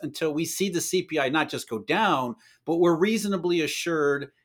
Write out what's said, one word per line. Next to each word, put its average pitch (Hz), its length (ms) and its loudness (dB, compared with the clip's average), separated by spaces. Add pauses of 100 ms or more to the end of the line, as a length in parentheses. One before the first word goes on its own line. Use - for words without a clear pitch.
until 151 320 -4
we 160 100 -2
see 190 240 -2
the 175 120 -2
C 185 200 0
P 151 180 -4
I 139 100 0
not 151 200 0
just - 180 -8
go 110 120 -6
down, 143 560 0 (280)
but 160 120 0
we're 170 200 6
reasonably 185 640 0
assured 143 680 -2 (160)